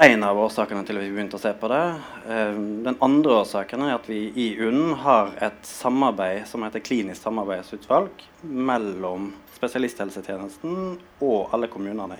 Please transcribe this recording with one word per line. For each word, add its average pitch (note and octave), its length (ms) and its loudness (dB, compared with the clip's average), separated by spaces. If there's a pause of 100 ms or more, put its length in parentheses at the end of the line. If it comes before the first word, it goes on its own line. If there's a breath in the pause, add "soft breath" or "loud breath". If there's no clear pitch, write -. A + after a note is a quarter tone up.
en A#2 200 8
av G2+ 160 2
årsakene G#2+ 480 0
til G#2 100 -4
at G2 60 -4
vi G2 80 -6
begynte G2+ 240 -6
å F#2+ 60 -10
se G#2+ 120 0
på A2 140 -4
det. C3 140 2 (500 loud breath)
Eh, A2 220 0 (300)
den B2+ 180 -2
andre C3+ 400 6
årsaken G2+ 420 -4
er C#3+ 120 0
at A2+ 120 -6
vi G#2+ 140 -4 (140)
i B2 100 0 (140)
unn C3+ 340 2
har A#2+ 480 4
et - 240 -4
samarbeid G#2+ 800 0
som A#2 160 -6
heter G#2+ 160 -6
Klinisk G2+ 420 -4
samarbeidsutvalg A2 1000 -2 (200)
mellom G2+ 920 -2 (220)
spesialisthelsetjenesten A2+ 1200 -6 (420)
og B2 340 2
alle A#2 140 0
kommunene G2 520 -8